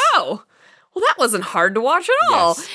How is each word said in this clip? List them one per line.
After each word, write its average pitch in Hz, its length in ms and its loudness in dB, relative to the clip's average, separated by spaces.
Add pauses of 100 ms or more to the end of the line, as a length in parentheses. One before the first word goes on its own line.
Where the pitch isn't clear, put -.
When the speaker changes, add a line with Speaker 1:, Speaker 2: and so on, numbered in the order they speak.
(140)
Speaker 1:
"Oh, 202 280 -2 (500)
well, 370 140 -4
that 622 100 2
wasn't 214 280 -2
hard 190 320 0
to 220 40 -2
watch 311 280 0
at 587 260 2
all." 170 240 2
Speaker 2:
Yes. - 160 -12